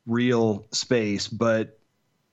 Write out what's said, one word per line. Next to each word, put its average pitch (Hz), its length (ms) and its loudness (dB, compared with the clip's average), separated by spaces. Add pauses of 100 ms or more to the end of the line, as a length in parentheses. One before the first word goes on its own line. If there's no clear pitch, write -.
real 117 680 2
space, 104 560 -2
but 110 500 -2 (540)